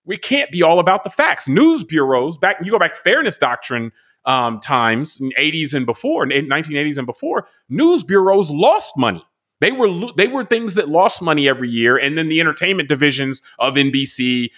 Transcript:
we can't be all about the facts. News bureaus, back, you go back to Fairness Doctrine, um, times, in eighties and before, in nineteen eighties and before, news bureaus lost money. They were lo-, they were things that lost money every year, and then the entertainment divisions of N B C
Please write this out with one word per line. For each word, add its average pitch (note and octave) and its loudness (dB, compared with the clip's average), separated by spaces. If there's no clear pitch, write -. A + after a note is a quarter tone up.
we G3 -6
can't - -2
be F3 2
all E3+ 6
about F#3 2
the G3+ -8
facts. - -2
News B3+ 4
bureaus, C#3 0
back, G3 0
you G3+ -2
go A3+ 2
back E3 -2
to - -20
Fairness A#3+ 0
Doctrine, A#2+ -4
um, B2 0
times, B2 0
in C3+ -4
eighties D3+ -2
and C3 -2
before, G#3+ -2
in C#3 -2
nineteen D#3 -8
eighties D3 -4
and B2+ -8
before, - -8
news C#4+ 2
bureaus F#3+ 2
lost G#3 0
money. G#2 0
They F3+ 2
were B3+ 0
lo-, F#3+ -4
they G3+ 4
were B3+ -4
things A3+ -2
that F3+ 0
lost F3 2
money D3+ 2
every B2 -2
year, A#2 2
and C#3 -2
then D#3+ -2
the D#3+ 0
entertainment E3 -2
divisions C3+ 0
of C3 0
N C#3 2
B C3+ -2
C B2 -2